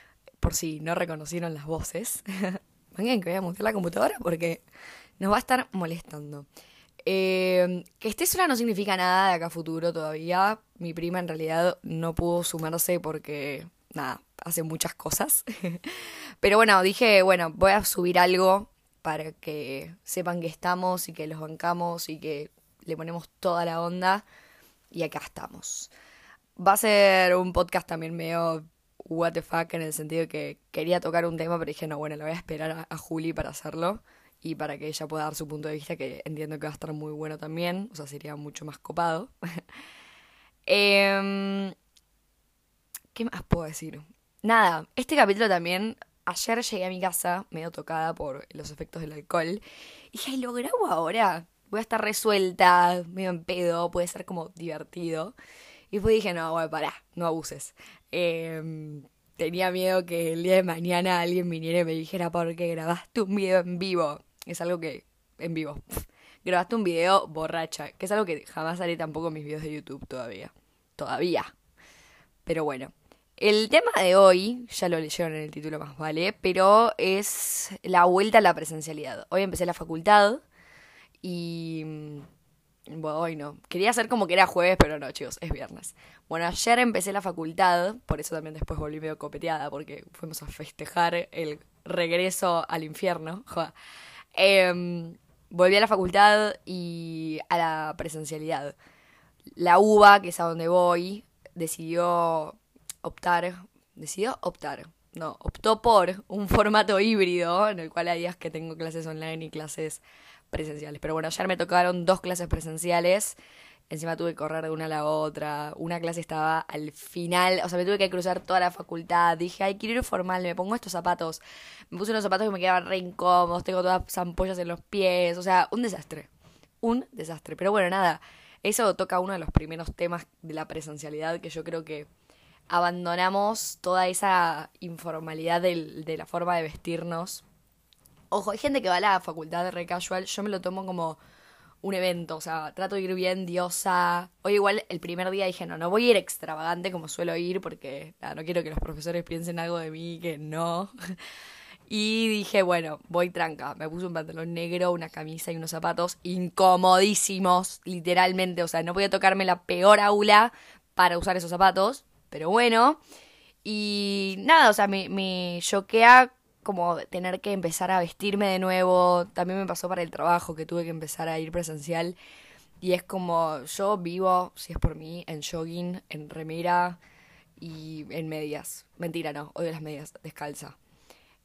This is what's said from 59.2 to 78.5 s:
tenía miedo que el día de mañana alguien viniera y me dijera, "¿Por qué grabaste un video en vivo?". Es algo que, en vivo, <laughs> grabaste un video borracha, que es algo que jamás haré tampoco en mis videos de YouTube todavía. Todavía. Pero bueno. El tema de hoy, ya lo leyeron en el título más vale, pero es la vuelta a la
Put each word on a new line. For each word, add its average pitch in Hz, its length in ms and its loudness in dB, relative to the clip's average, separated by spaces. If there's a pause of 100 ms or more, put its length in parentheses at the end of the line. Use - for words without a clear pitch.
tenía 175 340 -2
miedo 185 340 0
que 170 280 -2
el 165 100 -4
día 185 120 4
de 185 80 6
mañana 175 580 0
alguien 175 280 0
viniera 165 300 -2
y 175 60 2
me 160 80 -2
dijera, 165 380 -4
"¿Por 170 240 -2
qué 170 140 -4
grabaste 170 520 -4
un 196 140 -2
video 190 240 4
en 180 200 -2
vivo?". 170 440 -2 (220)
Es 170 160 -10
algo 175 180 -2
que, 160 260 -10 (340)
en 170 140 -6
vivo, 151 260 -8 (100)
<laughs> - 200 -10 (360)
grabaste 180 300 0
un 220 80 0
video 175 440 4
borracha, 156 640 -6
que - 120 -10
es 185 60 -6
algo 214 140 2
que 165 200 -6
jamás 165 360 -6
haré 170 160 -2
tampoco 160 320 -6
en 156 60 -6
mis 151 100 -10
videos 151 180 -8
de 151 100 -8
YouTube 143 340 -14
todavía. 117 460 -12 (420)
Todavía. - 600 -2 (880)
Pero 160 200 -2
bueno. 135 300 -6 (480)
El 214 280 4
tema 339 280 6
de 185 180 6
hoy, 196 540 8
ya - 180 -2
lo 170 120 0
leyeron 160 340 -4
en 156 80 -6
el 151 80 -10
título 151 300 -8
más 147 180 -12
vale, 160 340 -2
pero 202 680 6
es - 720 -2 (120)
la 180 240 6
vuelta 196 320 4
a 220 40 12
la 180 120 6